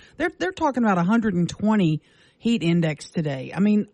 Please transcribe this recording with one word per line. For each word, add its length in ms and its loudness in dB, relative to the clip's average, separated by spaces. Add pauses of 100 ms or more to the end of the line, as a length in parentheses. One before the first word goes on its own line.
(180)
They're, 200 -2
they're 140 -4
talking 320 -2
about 140 2
a 60 2
hundred 320 0
and 120 0
twenty 540 0 (360)
heat 260 -2
index 460 0
today. 460 -6
I 40 -4
mean, 340 2